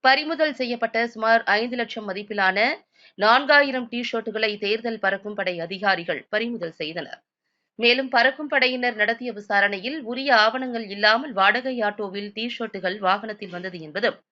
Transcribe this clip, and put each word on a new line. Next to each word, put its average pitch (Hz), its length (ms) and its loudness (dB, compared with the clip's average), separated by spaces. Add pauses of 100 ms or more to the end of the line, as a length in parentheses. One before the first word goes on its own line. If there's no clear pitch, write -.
பறிமுதல் 294 560 2
செய்யப்பட்ட 233 380 -2 (100)
சுமார் 226 360 2
ஐந்து 226 320 0
லட்சம் 226 320 -6
மதிப்பிலான 202 500 0 (640)
நான்காயிரம் 254 720 4
டி 240 120 -4
ஷர்ட்டுகளை 220 560 -2
தேர்தல் 220 420 -2
பறக்கும் 202 400 -4
படை 180 200 -4
அதிகாரிகள் 170 720 -2
பறிமுதல் 214 500 -4
செய்தனர். 160 420 -10 (580)
மேலும், 247 300 2
பறக்கும் 269 440 2
படையினர் 254 420 0
நடத்திய 226 380 -2
விசாரணையில், 202 680 -2
உரிய 254 340 -2
ஆவணங்கள் 226 520 2
இல்லாமல் 214 460 2
வாடகை 226 480 2
ஆட்டோவில் 208 520 -4
டி 226 140 -6
ஷர்ட்டுகள் 208 520 -6
வாகனத்தில் 208 580 -2
வந்தது 180 220 -10
என்பதும் 160 400 -4 (120)